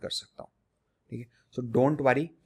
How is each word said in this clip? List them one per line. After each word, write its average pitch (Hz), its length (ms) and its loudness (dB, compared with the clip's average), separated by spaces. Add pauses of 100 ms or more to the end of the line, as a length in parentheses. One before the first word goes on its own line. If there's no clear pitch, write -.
कर 92 80 -10
सकता - 340 -12
हूँ, - 80 -20 (600)
ठीक 117 80 -10
है? 120 80 -16 (280)
So 127 80 -6 (140)
don't 143 300 4
worry, 135 180 4 (200)